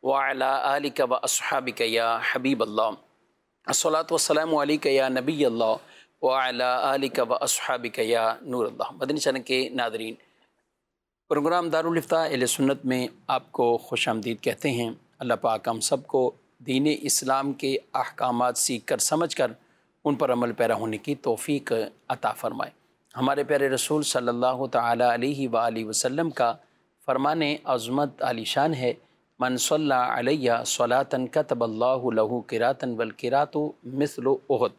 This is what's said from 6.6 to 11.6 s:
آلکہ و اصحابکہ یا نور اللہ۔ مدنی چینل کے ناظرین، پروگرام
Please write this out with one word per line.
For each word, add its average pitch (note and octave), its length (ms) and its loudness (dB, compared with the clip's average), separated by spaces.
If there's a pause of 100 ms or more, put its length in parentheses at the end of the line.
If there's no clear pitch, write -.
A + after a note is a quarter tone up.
آلکہ C3+ 580 0
و A#2+ 120 2
اصحابکہ B2 680 -2
یا A2+ 400 2
نور B2 240 -2
اللہ۔ - 260 -6
مدنی C#3 260 -4
چینل C3+ 240 0
کے C3 280 0
ناظرین، A2+ 440 -4 (1160)
پروگرام E3 400 2